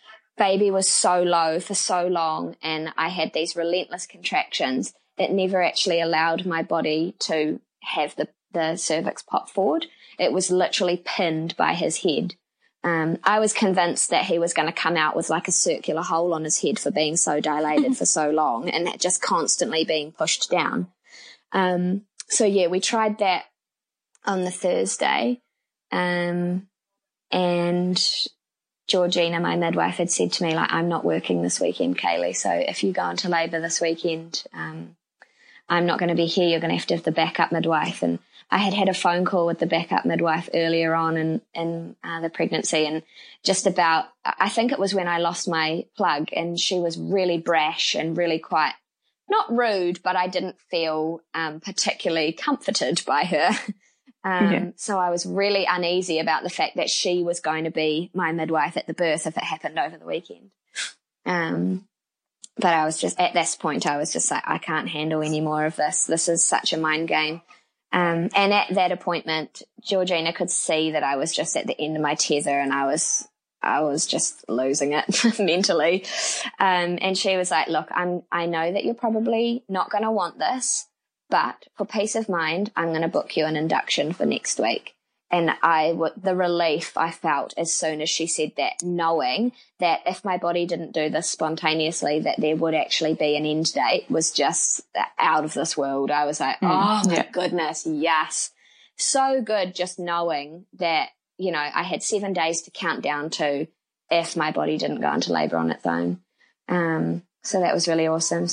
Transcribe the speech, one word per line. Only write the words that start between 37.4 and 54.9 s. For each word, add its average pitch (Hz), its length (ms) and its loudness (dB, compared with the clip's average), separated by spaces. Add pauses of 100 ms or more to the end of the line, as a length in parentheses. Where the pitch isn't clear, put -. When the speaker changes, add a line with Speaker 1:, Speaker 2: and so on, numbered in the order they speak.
Speaker 1:
midwife." 165 500 0
And 170 160 0 (340)
I 190 60 2
had 196 160 2
had 196 160 2
a 185 40 0
phone 180 300 2
call 180 220 2
with 170 140 0
the 175 60 2
backup 170 380 0
midwife 170 480 0
earlier 165 420 2
on 165 220 2
in, 160 240 0 (140)
in, 165 500 -6
uh, 165 160 -8
the 165 80 -4
pregnancy, 160 560 0
and 156 180 -2 (400)
just 185 240 2
about, 165 440 4 (160)
I - 240 0
think 233 220 2
it 277 60 -2
was 196 160 0
when 180 140 0
I 175 100 0
lost 170 300 -2
my 160 380 0 (100)
plug, 170 380 0
and 170 260 -2
she - 180 0
was 170 200 0
really 175 400 0
brash 165 560 0
and 160 200 -2
really 170 240 0
quite, 160 360 0 (520)
not - 240 0
rude, 202 520 0
but 180 140 0
I 185 100 2
didn't 185 340 -4 (100)
feel, 160 520 -2 (100)
um, 160 280 -4
particularly 165 720 0
comforted 190 720 -2
by 147 180 2
her. 170 320 2
<laughs> - 360 -10 (320)
Um, 196 280 4
Speaker 3:
Yeah. 175 240 0
Speaker 1:
so 202 220 -2